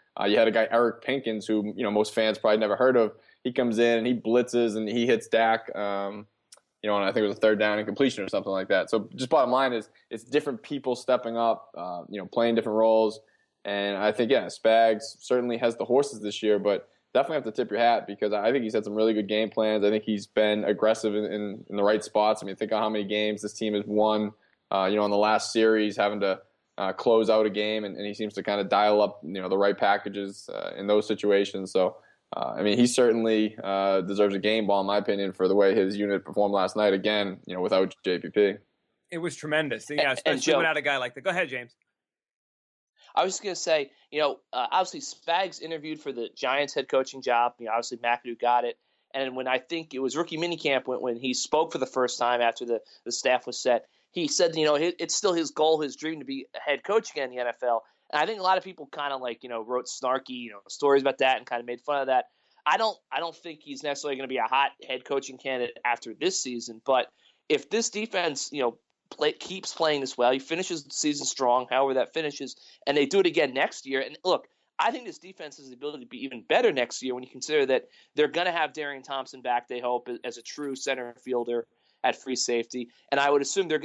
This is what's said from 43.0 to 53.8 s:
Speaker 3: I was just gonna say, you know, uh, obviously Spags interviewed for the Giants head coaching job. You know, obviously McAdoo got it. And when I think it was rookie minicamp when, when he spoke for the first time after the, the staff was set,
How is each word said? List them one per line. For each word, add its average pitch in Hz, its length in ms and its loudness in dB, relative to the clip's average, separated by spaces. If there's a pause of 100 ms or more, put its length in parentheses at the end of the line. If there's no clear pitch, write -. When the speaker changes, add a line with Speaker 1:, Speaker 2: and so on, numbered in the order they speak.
Speaker 3:
I 160 80 2
was 185 100 -2
just - 100 -10
gonna 185 120 -6
say, 156 360 -2 (180)
you 147 120 -2
know, 143 180 0 (120)
uh, 120 200 -2
obviously 180 300 0
Spags 175 600 -4
interviewed 156 400 -8
for 139 100 -8
the 117 240 -6
Giants 139 380 0
head 131 160 -4
coaching 131 320 0
job. 120 380 2
You 117 80 -10
know, 110 60 -2
obviously 117 260 -4
McAdoo 120 420 -2
got 120 240 2
it. 117 140 -6 (340)
And 135 220 -4
when 127 120 -4
I 131 120 0
think 160 340 -8
it 131 60 -6
was 131 180 -2
rookie 165 200 -4
minicamp 156 500 -2
when, 131 120 -4
when 120 180 -4
he 127 180 -4
spoke - 360 0
for - 60 -6
the 127 80 0
first 127 320 -2
time 120 240 2
after 117 240 0
the, 117 140 0 (260)
the 117 60 -8
staff 127 340 0
was - 160 -10
set, 120 240 2 (240)